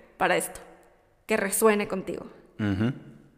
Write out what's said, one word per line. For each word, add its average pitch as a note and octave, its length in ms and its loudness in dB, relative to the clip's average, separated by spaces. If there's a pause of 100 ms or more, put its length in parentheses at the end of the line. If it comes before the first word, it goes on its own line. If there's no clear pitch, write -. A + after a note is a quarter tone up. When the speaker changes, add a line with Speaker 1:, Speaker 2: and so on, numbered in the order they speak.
(180)
Speaker 1:
para F3 200 2
esto, - 220 -4 (680)
que A3 100 0
resuene G#3 500 2
contigo. - 380 -6 (340)
Speaker 2:
Ujú. G#2+ 340 2 (440)